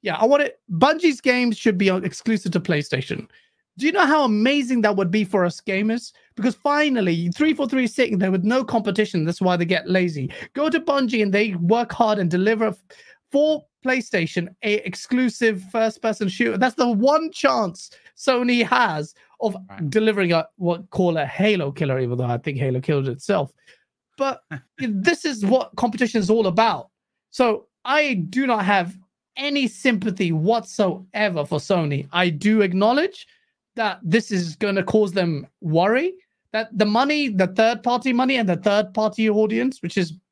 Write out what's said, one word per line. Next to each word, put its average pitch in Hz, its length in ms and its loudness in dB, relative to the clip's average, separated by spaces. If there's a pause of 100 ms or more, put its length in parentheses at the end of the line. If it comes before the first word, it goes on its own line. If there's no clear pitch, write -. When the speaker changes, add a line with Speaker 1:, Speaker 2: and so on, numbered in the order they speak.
Speaker 1:
Yeah, 190 140 -4
I 220 100 2
want 285 180 4
it. - 160 -8 (100)
Bungie's 294 500 2
games 247 380 0
should 214 180 2
be 190 140 2
on, 185 140 -2
exclusive 190 480 -4
to 175 80 0
PlayStation. - 680 -4 (520)
Do 262 80 -2
you 330 60 0
know 370 140 2
how 294 180 2
amazing 240 580 0
that 208 140 2
would 190 140 0
be 214 140 2
for 190 200 0
us 175 160 -4
gamers? 208 520 -4 (240)
Because 233 180 0
finally, 233 760 0
three 302 240 0
four 277 140 -2
three 262 160 0
is 220 100 -4
sitting 226 240 0
there 190 120 0
with 185 140 0
no 247 200 2
competition. 208 600 0
That's 170 160 -4
why 180 160 2
they 175 80 0
get 170 240 -2
lazy. 175 420 0 (240)
Go 302 140 0
to 320 120 0
Bungie 262 420 0
and 202 100 0
they 208 220 0
work 220 380 0
hard 214 260 2
and 175 120 0
deliver 214 380 2
f-, 180 140 -8 (480)
for 302 340 2 (200)
PlayStation 185 640 -2 (140)
a 208 120 0 (120)
exclusive 226 840 0
first-person 220 580 -2
shooter. 208 300 -2
That's 240 160 2
the 240 160 2
one 285 400 2
chance 214 600 -2 (280)
Sony 247 480 2
has 170 480 0 (260)
of 208 160 -2 (140)
Speaker 2:
Right. 160 180 -6
Speaker 1:
delivering 202 440 2
a, 160 140 0 (100)
what 175 340 -4
call 175 260 0
a 151 80 -2
Halo 175 480 0
killer, 135 280 -2
even 123 180 -2
though 127 60 -2
I 120 140 -2
think 139 200 -6
Halo 127 220 -2
killed 139 280 -2
itself. 139 440 -4 (680)
But 269 240 -4 (200)
Speaker 2:
<laughs> - 160 -20
Speaker 1:
this 233 460 0
is 226 220 -2
what 240 300 0
competition 226 440 0
is 180 80 -2
all 220 200 4
about. 185 420 0 (400)
So 233 360 0 (180)
I 285 300 0
do 196 320 -2
not 220 180 0
have 185 340 0 (380)
any 277 320 -2
sympathy 196 640 0
whatsoever 185 1120 -2
for 156 120 -2
Sony. 151 540 -2
I 180 160 0
do 202 320 2
acknowledge 214 680 0 (500)
that 214 260 -4
this 170 280 0
is 175 260 -4
gonna 196 260 -2
cause 196 300 2
them 170 340 -2 (140)
worry, 208 520 0 (400)
that 220 240 -6
the 208 80 2
money, 277 440 2
the 190 180 0
third-party 233 640 0
money 254 240 2
and 220 120 0
the 175 80 2
third-party 214 760 0
audience, 220 500 0
which - 160 -6
is 170 160 -2 (200)